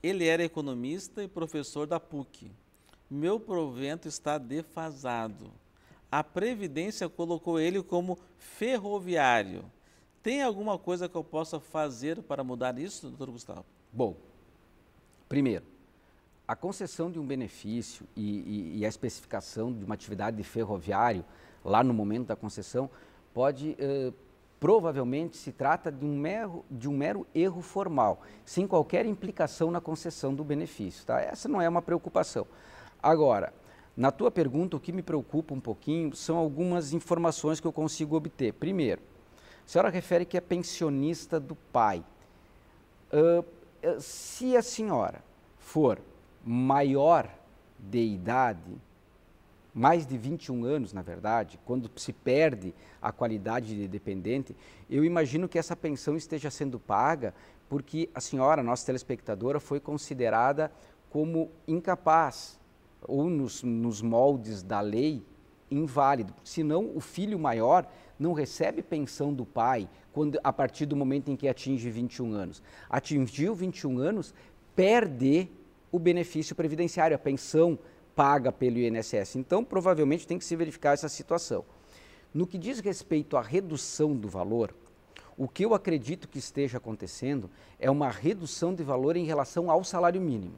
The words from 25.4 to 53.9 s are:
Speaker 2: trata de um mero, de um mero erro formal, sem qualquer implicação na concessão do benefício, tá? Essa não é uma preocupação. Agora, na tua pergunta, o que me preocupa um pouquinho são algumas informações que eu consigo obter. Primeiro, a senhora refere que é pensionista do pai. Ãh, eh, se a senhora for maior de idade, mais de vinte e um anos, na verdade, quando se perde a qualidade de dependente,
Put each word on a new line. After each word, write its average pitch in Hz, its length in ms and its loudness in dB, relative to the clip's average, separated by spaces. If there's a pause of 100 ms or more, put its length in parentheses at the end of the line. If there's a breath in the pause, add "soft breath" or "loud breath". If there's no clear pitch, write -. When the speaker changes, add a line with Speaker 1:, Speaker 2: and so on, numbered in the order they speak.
Speaker 2:
trata 147 400 0
de 135 140 -6
um 147 100 -2
mero, 180 540 -6
de 123 180 -6
um 143 80 -2
mero 185 380 -2
erro 175 260 2
formal, 156 600 0 (240 loud breath)
sem 185 200 0
qualquer 180 380 2
implicação 180 680 -2
na 175 80 -2
concessão 160 560 -4
do 143 80 -4
benefício, 147 600 -6
tá? 123 160 0
Essa - 260 -6
não 226 140 0
é 170 80 4
uma 175 140 2
preocupação. 170 640 -2 (560 loud breath)
Agora, 135 500 6 (420 loud breath)
na 127 160 4
tua 226 200 2
pergunta, 165 440 0
o 143 60 -4
que - 100 -8
me 175 120 -4
preocupa 156 500 -4
um 135 80 -4
pouquinho 147 560 -4
são 165 220 -2
algumas 160 560 0
informações 160 680 0
que - 60 -6
eu 160 60 0
consigo 156 440 -2
obter. 139 380 -2
Primeiro, 151 480 0 (640 loud breath)
a - 20 -20
senhora 202 220 4
refere 175 340 2
que 180 140 -2
é - 20 2
pensionista 160 1000 -2
do 143 160 -6
pai. 104 480 2 (1080 soft breath)
Ãh, 170 320 6 (380)
eh, 151 180 0
se - 560 -2
a 233 60 8
senhora 202 600 -2 (360)
for 131 420 2 (460)
maior 135 840 4 (480)
de 101 220 -4
idade, 107 840 0 (960)
mais 151 320 4
de 131 100 -6
vinte 139 300 -6
e 143 60 -8
um 120 120 -4
anos, 131 280 -2
na 95 100 -8
verdade, 98 640 -2
quando 120 300 -4
se - 160 -8
perde 123 600 2 (300 loud breath)
a 110 100 -2
qualidade 110 640 -2
de 104 140 -4
dependente, 101 680 -4 (320 loud breath)